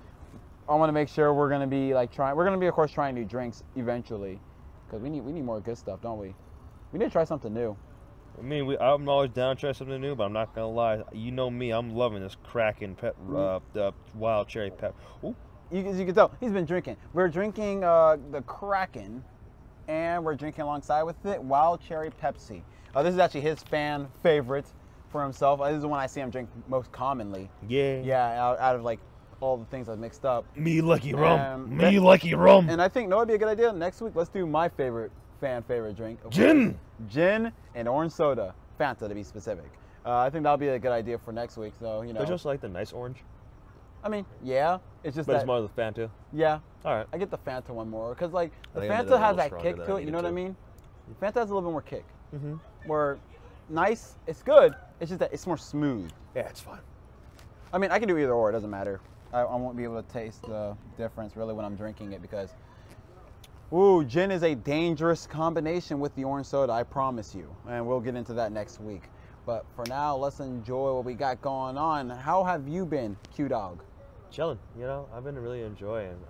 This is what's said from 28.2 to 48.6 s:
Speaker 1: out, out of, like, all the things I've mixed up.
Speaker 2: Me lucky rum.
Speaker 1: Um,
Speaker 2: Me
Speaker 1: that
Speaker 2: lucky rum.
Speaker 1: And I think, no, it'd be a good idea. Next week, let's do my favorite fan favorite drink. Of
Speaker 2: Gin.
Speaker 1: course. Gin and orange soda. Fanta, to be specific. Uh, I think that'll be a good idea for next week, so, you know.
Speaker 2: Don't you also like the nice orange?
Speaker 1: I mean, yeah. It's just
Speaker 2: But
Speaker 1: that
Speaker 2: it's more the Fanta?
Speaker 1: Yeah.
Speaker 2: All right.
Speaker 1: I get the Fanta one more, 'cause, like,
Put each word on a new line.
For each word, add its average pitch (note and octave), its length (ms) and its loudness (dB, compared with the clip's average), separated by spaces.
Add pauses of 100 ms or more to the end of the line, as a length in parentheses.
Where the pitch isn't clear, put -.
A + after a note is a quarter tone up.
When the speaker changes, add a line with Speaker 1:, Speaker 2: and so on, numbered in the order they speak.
Speaker 1:
out, B2 140 2
out B2+ 180 4
of, A#2 80 -4
like, A#2 140 -2 (420)
all C3 160 0
the A2+ 100 -6
things B2 220 -10
I've A2 120 -8
mixed A#2 240 -10
up. B2 200 0 (120)
Speaker 2:
Me D#3+ 240 2
lucky D#3 340 2
rum. D#3 260 6
Speaker 1:
Um, C3 360 -6
Speaker 2:
Me F#3 200 8
Speaker 1:
that F#3+ 60 6
Speaker 2:
lucky F3+ 320 8
rum. F3+ 340 10
Speaker 1:
And E3 140 2
I F#3 60 6
think, A3 200 -2
no, F#3 100 4
it'd A#3 100 2
be A3+ 60 2
a G#3 40 4
good G#3+ 100 2
idea. A3 240 4
Next F3 300 -4
week, G#3+ 140 -6
let's E3+ 140 0
do F#3+ 160 -2
my D#3+ 220 2
favorite A2+ 420 -4 (300)
fan B2 240 -4
favorite A2+ 320 -4
drink. A2+ 280 -10
Of A2+ 80 -12
Speaker 2:
Gin. A#3+ 400 8
Speaker 1:
course. - 80 -10 (320)
Gin G#3 400 2 (240)
and A#2 120 -6
orange D3+ 240 0
soda. A2+ 420 0 (260)
Fanta, B2 280 -4
to G2+ 60 -8
be G#2 80 -8
specific. F#2+ 480 -10 (340)
Uh, A#2+ 120 0
I B2 140 4
think D#3 140 -4
that'll D3 120 4
be C#3+ 120 0
a C3 120 0
good B2 120 0
idea A#2 260 -2
for - 140 -16
next A#2 260 -8
week, G#2+ 200 -10
so, A2 240 -6
you A#2+ 100 -10
know. A2 80 -4
Speaker 2:
Don't D3 80 -2
you F3+ 60 -2
also E3 140 -6
like C#3 120 -2
the A2+ 80 -10
nice F#2+ 240 -8
orange? B2 300 -12 (800)
Speaker 1:
I G#3 60 -4
mean, G#3 160 -4 (180)
yeah. C#3 360 2 (260)
It's C#3+ 120 -6
just D#3 100 -4
Speaker 2:
But C#3 80 2
Speaker 1:
that D3 60 4
Speaker 2:
it's C3 60 -2
more B2 140 2
the G#2 80 -4
Fanta? A2+ 400 -4 (240)
Speaker 1:
Yeah. D3+ 280 2 (240)
Speaker 2:
All D3 100 0
right. G2+ 180 -2
Speaker 1:
I E3 60 -6
get F#3+ 120 -4
the D3+ 80 -6
Fanta B2+ 320 -8
one A2+ 200 -8
more, A2+ 240 -6
'cause, E3+ 180 -4
like, E3+ 200 0 (200)